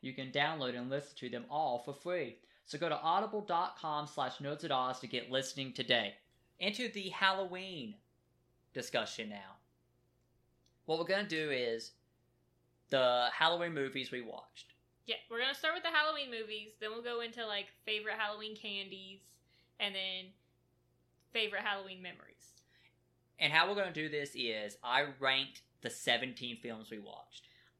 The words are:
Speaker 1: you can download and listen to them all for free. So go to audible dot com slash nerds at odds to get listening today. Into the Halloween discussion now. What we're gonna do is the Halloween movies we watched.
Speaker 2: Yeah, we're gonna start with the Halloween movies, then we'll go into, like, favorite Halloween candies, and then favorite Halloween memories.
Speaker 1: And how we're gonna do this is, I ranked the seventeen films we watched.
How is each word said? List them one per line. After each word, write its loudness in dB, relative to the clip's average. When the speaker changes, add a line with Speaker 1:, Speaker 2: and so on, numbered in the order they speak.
Speaker 1:
you -6
can -8
download 2
and -4
listen -4
to -6
them -6
all 2
for -6
free. -4
So -8
go 0
to 2
audible 2
dot 0
com -2
slash -2
nerds -4
at 0
odds 2
to -10
get -4
listening -2
today. 2
Into 0
the -6
Halloween 0
discussion -2
now. -12
What 2
we're 0
gonna 2
do 0
is 0
the 6
Halloween 4
movies -2
we -4
watched. -12
Speaker 2:
Yeah, -2
we're -4
gonna 0
start 2
with -4
the 2
Halloween 4
movies, -8
then -4
we'll -8
go -2
into, -4
like, -2
favorite 0
Halloween -2
candies, -10
and 0
then -4
favorite 0
Halloween -2
memories. -16
Speaker 1:
And 4
how 8
we're 2
gonna 0
do -2
this -2
is, -2
I 4
ranked 2
the -2
seventeen 0
films -8
we -8
watched. -16